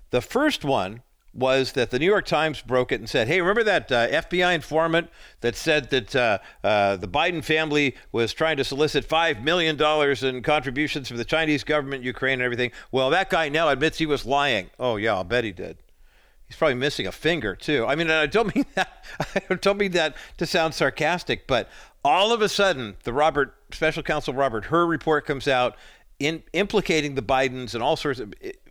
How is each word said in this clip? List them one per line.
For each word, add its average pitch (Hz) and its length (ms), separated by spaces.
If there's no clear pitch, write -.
The 123 120
first 277 420
one 113 380
was 131 380
that 120 180
the 127 80
New 147 80
York 196 200
Times 156 360
broke 127 300
it 113 80
and 113 100
said, 117 160
"Hey, 175 140
remember 208 240
that, 190 260
uh, 120 180
F 151 220
B 180 120
I 180 100
informant 165 580
that 117 160
said 151 340
that, 127 240
uh, 117 240
uh, 101 340
the 95 120
Biden 160 340
family 151 540
was 117 200
trying 160 240
to 135 80
solicit 143 400
five 156 380
million 160 340
dollars 147 460
in 127 200
contributions 143 680
from 120 80
the 117 80
Chinese 156 400
government, 139 400
Ukraine, 131 300
and 127 80
everything? 123 280
Well, 131 180
that 185 200
guy 160 180
now 156 200
admits 143 300
he 160 80
was 147 180
lying." 123 540
Oh, 123 180
yeah, 107 180
I'll 92 100
bet 117 200
he 107 80
did. 87 260
He's - 100
probably 151 180
missing 123 320
a 90 60
finger, 139 440
too. 131 300
I 139 100
mean, 165 120
and 160 100
I 151 80
don't 202 280
mean - 160
<laughs> - 40
that, - 300
I 190 200
don't 202 240
mean 202 140
that 160 220
to 175 100
sound 165 280
sarcastic, 151 720
but 117 220
all 185 280
of 226 100
a 208 80
sudden, 135 540
the 120 100
Robert, 143 400
Special 160 300
Counsel 151 320
Robert 123 320
Hur 170 180
report 156 400
comes 139 240
out 127 260
in, 156 240
implicating 156 640
the 135 80
Bidens 127 520
and 113 80
all 147 140
sorts 131 240
of 104 140
i-, - 80